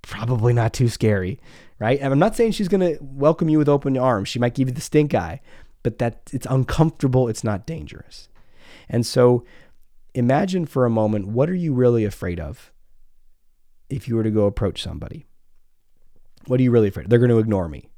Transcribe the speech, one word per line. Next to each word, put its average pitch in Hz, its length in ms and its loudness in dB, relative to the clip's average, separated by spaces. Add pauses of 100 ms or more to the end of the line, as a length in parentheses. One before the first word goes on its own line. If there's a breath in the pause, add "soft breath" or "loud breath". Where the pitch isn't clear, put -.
Probably 117 500 -2
not 117 200 0
too 123 160 0
scary, 101 520 -2 (380 loud breath)
right? 120 220 0
And 135 120 -2
I'm 139 60 2
not 214 160 2
saying 226 180 0
she's 190 160 -4
gonna 180 320 2
welcome 143 480 0
you 156 100 4
with 147 100 2
open 139 280 2
arms. 123 320 0
She - 100 -6
might 120 160 0
give 131 140 0
you 123 60 -6
the 165 60 -8
stink 147 340 0
eye, 95 260 -4 (420 soft breath)
but 117 160 -4
that, - 340 -6
it's - 160 -8
uncomfortable. 131 800 0
It's - 160 -8
not 107 220 -4
dangerous. - 600 -16 (600 soft breath)
And 120 160 -2
so 123 400 4 (720 soft breath)
imagine 156 500 0
for 131 220 0
a 117 40 2
moment, 107 380 0
what 131 220 0
are 185 40 -4
you 170 200 -2
really 120 320 4
afraid 87 340 -6
of - 320 -14 (1160)
if - 180 -10
you 113 80 -2
were 110 60 0
to 110 80 0
go 107 160 2
approach 101 360 -2
somebody? 78 440 -12 (1200)
What 127 140 0
are - 20 4
you 127 80 4
really 113 180 6
afraid - 160 -6
of? 98 60 -4
They're 120 80 6
gonna 120 200 6
ignore 104 300 0
me. - 300 -14